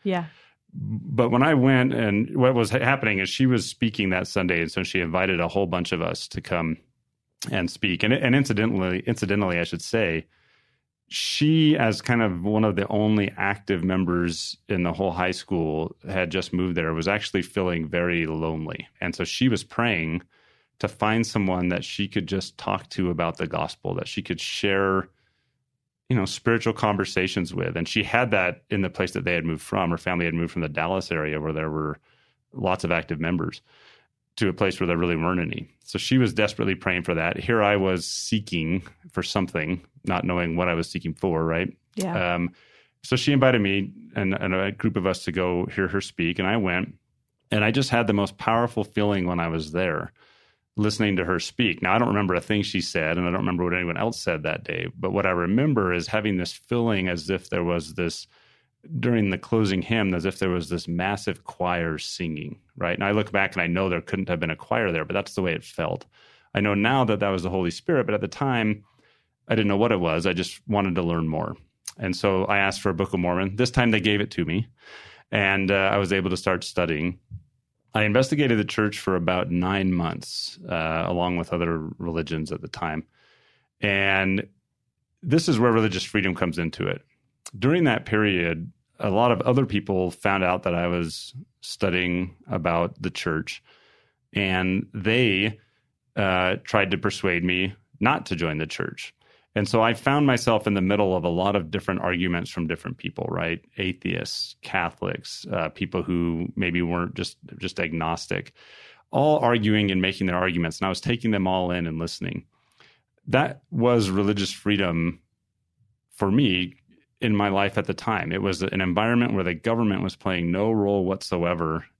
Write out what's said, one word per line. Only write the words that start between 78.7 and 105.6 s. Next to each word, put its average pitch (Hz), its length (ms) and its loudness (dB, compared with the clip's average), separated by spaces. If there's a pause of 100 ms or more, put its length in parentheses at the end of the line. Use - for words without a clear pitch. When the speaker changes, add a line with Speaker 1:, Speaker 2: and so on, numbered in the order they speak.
Speaker 2:
for 95 160 0
about 90 340 0
nine 92 420 2
months, - 640 -4 (100)
uh, 82 380 -2
along 90 300 0
with 85 160 -4
other 85 260 0 (200)
religions 80 540 -4
at 82 100 -8
the - 60 -12
time. 80 360 -6 (760)
And 98 640 2 (760)
this 165 260 2
is 135 100 4
where 120 140 6
religious 107 320 2
freedom 95 300 0
comes 85 240 -2
into 85 280 -2
it. - 160 -4 (560)
During 156 260 4
that 117 220 2
period, 87 640 2 (260)
a 104 120 0
lot 117 220 4
of - 100 2
other 127 240 4
people 95 440 0
found 98 340 0
out 90 180 2
that 90 120 0
I 87 120 0
was 87 480 -4 (260)
studying 90 760 -2 (120)
about 85 540 -2
the - 80 -4
church, - 520 -4 (720)
and 92 600 0
they, 107 640 2 (580)
uh, 92 480 2
tried 98 280 2
to 98 60 0
persuade 90 460 0
me 92 300 0 (240)
not 131 280 2
to - 100 -4
join 80 220 -2
the 78 80 -4
church. - 480 -8 (420)
And 104 120 2
so 113 140 4
I 113 120 4
found 143 320 2
myself 117 420 2
in 104 60 2
the 95 60 2
middle 95 360 2
of 85 80 -2
a 87 40 0
lot 92 280 2
of 82 160 -4
different 92 300 -2
arguments 87 480 -2
from 82 180 -4
different 85 300 -8
people, - 300 -8
right? 85 320 -4 (180)
Atheists, - 840 -6
Catholics, - 920 -6
uh, 82 180 -2